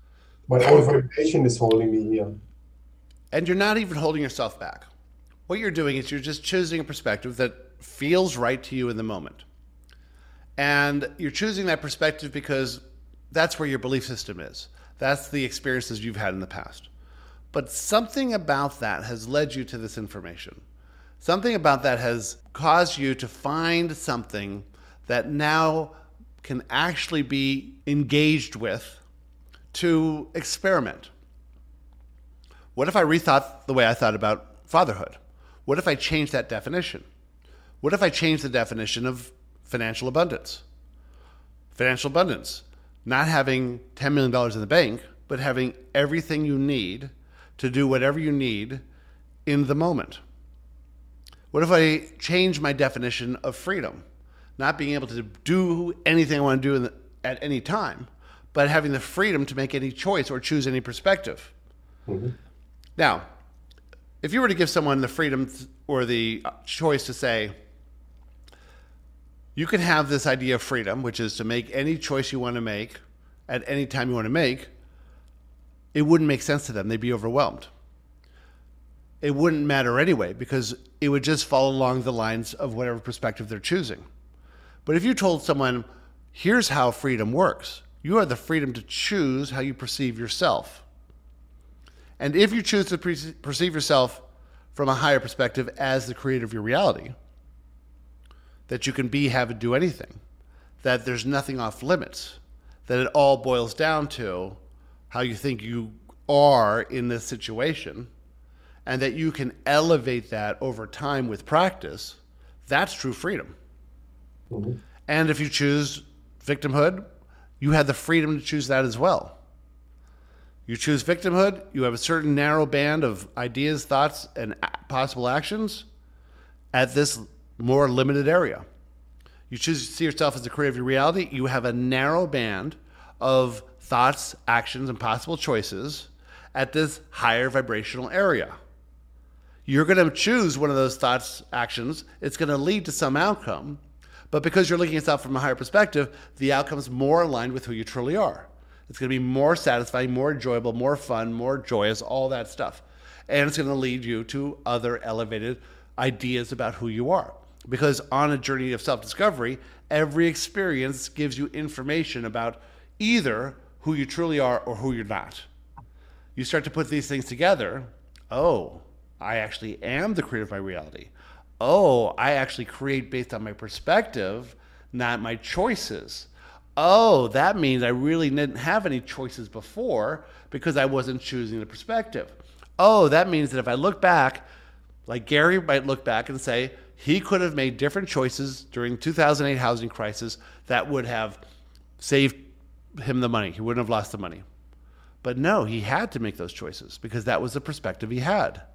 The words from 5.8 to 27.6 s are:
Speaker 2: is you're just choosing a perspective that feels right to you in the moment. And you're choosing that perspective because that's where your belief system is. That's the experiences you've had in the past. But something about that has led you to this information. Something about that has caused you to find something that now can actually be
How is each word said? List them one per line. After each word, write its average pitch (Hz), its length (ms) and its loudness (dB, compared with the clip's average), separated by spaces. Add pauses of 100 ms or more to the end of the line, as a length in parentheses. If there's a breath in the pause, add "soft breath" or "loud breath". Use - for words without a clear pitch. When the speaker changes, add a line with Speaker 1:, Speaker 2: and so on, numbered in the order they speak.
Speaker 2:
is 131 160 -6
you're 143 80 -4
just 147 240 -8
choosing 170 380 -2
a - 20 -4
perspective 123 540 -4
that 123 160 2 (260)
feels 165 560 0
right 123 280 0
to - 120 -8
you 123 140 0
in 110 80 -4
the 113 60 -4
moment. 98 420 -10 (1120 soft breath)
And 143 600 2
you're 147 140 -4
choosing 196 360 -2
that 160 140 0
perspective 151 520 -2
because 135 480 -4 (500)
that's 160 260 2
where 151 120 -2
your 135 100 0
belief 127 260 -2
system 104 360 -10
is. - 260 -14 (300 soft breath)
That's 139 320 0
the 143 160 -2
experiences 120 580 -4
you've 110 140 -8
had 101 160 -2
in 95 80 -6
the 92 60 -8
past. - 420 -14 (640 soft breath)
But 135 160 -4
something 233 640 -2
about 143 460 -2
that 98 240 -4
has 113 240 -10
led 143 280 0
you 127 100 -6
to - 120 -12
this 113 200 -10
information. 90 640 -12 (580 soft breath)
Something 196 340 0
about 156 300 4
that 123 160 2
has 117 380 -4 (160)
caused 160 440 4
you 135 180 0
to 127 120 -8
find 165 680 -2
something 101 680 -6 (440 soft breath)
that 120 220 0
now 156 600 0 (520 soft breath)
can 127 260 -6
actually 151 540 0
be 135 520 -2 (100)